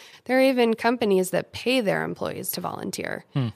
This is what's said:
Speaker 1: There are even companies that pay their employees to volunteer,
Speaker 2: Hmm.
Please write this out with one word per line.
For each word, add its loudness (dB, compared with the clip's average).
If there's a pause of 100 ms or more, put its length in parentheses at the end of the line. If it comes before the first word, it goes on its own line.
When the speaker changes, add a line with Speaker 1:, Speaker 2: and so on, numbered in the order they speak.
(240)
Speaker 1:
There 2
are 6
even 4
companies 2
that -2
pay 0
their 0
employees -6
to -6
volunteer, -8 (100)
Speaker 2:
Hmm. 0